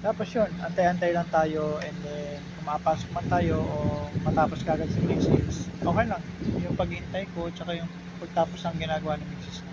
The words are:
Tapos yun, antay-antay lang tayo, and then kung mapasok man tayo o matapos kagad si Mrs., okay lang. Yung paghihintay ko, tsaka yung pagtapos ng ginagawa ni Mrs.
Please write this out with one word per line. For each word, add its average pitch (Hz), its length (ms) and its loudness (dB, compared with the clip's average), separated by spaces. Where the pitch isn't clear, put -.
Tapos 220 320 0
yun, 208 240 4
antay-antay 175 560 4
lang 170 160 2
tayo, 156 480 4
and 151 240 -6
then - 320 -6
kung 151 160 -2
mapasok 156 400 2
man - 160 -2
tayo 165 320 4
o 147 400 0
matapos 151 400 4
kagad 156 240 0
si - 80 2
Mrs., - 800 2
okay 175 320 2
lang. 175 80 -2
Yung 175 160 -2
paghihintay 180 560 -2
ko, 170 240 -4
tsaka 175 240 -4
yung 170 80 -6
pagtapos 170 480 0
ng 165 160 -2
ginagawa 156 320 0
ni 147 160 -6
Mrs. - 420 -10